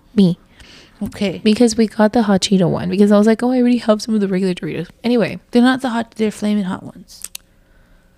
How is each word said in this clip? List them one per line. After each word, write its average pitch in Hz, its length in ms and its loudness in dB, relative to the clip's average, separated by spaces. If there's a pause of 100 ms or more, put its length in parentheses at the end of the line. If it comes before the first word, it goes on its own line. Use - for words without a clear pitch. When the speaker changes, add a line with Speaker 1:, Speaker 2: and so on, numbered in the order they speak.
(160)
Speaker 1:
me. 185 240 4 (640)
Speaker 2:
Okay. 196 420 -6
Speaker 1:
Because 220 340 2
we 226 100 2
got 214 260 0
the 240 100 2
hot 196 180 2
Cheeto 185 280 0
one. 160 200 -4
Because 202 220 4
I 208 80 6
was 208 80 4
like, 226 160 0
"Oh, 247 80 -2
I 254 100 0
already 240 160 2
have 214 240 0
some 220 140 -4
of 214 60 0
the 196 60 0
regular 185 280 -2
Doritos." 156 340 -8 (140)
Anyway. 226 360 0 (120)
Speaker 2:
They're 240 100 4
not 254 200 2
the 254 80 -6
hot, 226 260 -6
they're 214 160 -2
flaming 208 340 -4
hot 185 180 -8
ones. - 380 -20 (960)